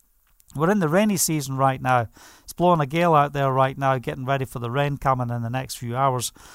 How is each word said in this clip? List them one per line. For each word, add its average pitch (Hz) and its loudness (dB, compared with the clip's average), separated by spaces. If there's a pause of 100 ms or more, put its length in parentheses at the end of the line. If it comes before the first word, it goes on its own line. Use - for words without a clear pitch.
(540)
we're 156 2
in 208 2
the 170 0
rainy 196 2
season 139 -2
right 135 0
now. 127 2 (360)
It's - -18
blowing 175 4
a 147 0
gale 170 2
out 143 4
there 139 0
right 131 2
now, 135 0
getting 135 -8
ready 135 -2
for - -12
the 117 -6
rain 143 -2
coming 127 0
in 120 -4
the 117 -6
next 131 -6
few 117 -8
hours. 127 0 (220)